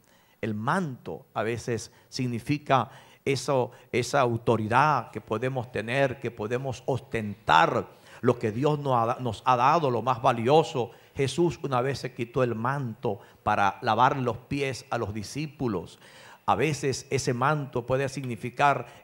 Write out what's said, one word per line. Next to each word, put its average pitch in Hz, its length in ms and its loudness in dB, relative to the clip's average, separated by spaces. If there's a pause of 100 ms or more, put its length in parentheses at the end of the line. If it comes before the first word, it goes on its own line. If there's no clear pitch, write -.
(400)
El 110 140 -4
manto 127 800 -4
a 110 80 -2
veces 113 500 -4 (160)
significa 127 840 0 (340)
eso, 131 460 0 (200)
esa 127 300 0
autoridad 120 880 2
que 110 120 -10
podemos 123 500 -4
tener, 123 480 -2
que 117 100 -6
podemos 123 540 -6
ostentar, 113 1040 2 (340)
lo 120 180 4
que 110 140 -2
Dios 147 260 0
nos 139 160 0
ha, 113 260 0
nos 120 260 -6
ha 127 100 6
dado, 143 340 4
lo 117 120 0
más 120 180 0
valioso. 127 720 2 (260)
Jesús 156 460 0
una 127 180 0
vez 131 200 -2
se 127 120 -8
quitó 127 300 -2
el 120 120 0
manto 113 640 -4 (240)
para 101 380 2
lavar 127 380 2
los 120 180 -2
pies 139 540 -6
a 120 80 -2
los 104 160 -4
discípulos. 113 840 -6 (480)
A - 100 4
veces 139 520 -2
ese 135 240 -2
manto 131 540 -2
puede 131 240 0
significar 127 760 -2 (200)